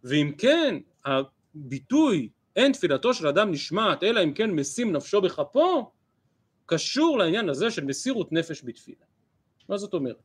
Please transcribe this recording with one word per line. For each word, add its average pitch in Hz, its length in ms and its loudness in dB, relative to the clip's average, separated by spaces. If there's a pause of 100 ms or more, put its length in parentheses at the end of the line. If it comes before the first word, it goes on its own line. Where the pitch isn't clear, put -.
ואם 147 340 0
כן, 277 400 2 (280)
הביטוי 139 1200 -2 (260)
"אין 262 160 4
תפילתו 175 420 0
של 160 140 -2
אדם 185 240 2
נשמעת 185 520 -2
אלא 214 200 2
אם 147 100 0
כן 220 180 -2
משים 190 400 -2
נפשו 190 300 0
בכפו", 254 720 0 (760)
קשור 277 520 0
לעניין 185 320 0
הזה 170 220 -2
של 156 140 -6
מסירות 180 460 -4
נפש 160 320 -4
בתפילה. - 420 -16 (640)
מה 196 80 -4
זאת 196 160 -8
אומרת? 135 320 -4